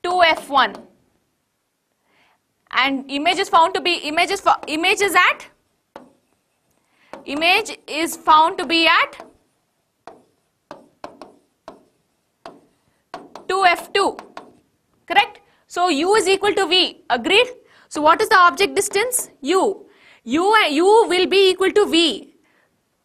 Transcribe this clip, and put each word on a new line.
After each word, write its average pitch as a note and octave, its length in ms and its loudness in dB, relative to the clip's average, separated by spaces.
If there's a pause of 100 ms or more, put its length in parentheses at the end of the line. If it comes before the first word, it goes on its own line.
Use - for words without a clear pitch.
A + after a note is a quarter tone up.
two F4+ 180 -2
F D#4+ 280 0
one. B3+ 260 0 (2000)
And C4+ 380 -2
image D4+ 280 -2
is F#4+ 100 -4
found F4+ 280 2
to F#4+ 40 0
be, F4+ 140 -2 (160)
image E4 200 -2
is G4 120 -6
fo-, - 260 0
image F4 320 -2
is F#4+ 160 -2
at, G4+ 300 2 (1800)
image F4 540 -2 (100)
is D#4 300 -6
found E4 400 2
to F4+ 80 -6
be E4 200 0
at G4 400 0 (4000)
two F#4+ 160 -2
F F4 300 0
two. G4 240 0 (920)
Correct? G4+ 320 -2 (280)
So F4+ 200 -2
U F4 280 0
is G4 120 0
equal F#4+ 260 0
to G4 140 0
V. E4+ 420 0
Agreed? F4+ 380 0 (400)
So - 140 -8
what D#4 200 4
is G#4+ 60 0
the G#4+ 100 2
object F4 380 2
distance? G#4+ 540 -4 (100)
U. C#4 460 -2 (400)
U, E4+ 280 0 (160)
U F#4+ 380 4
will F4+ 200 0
be F#4+ 240 4
equal F#4+ 200 -2
to G#4 140 2
V. D4+ 500 -2 (680)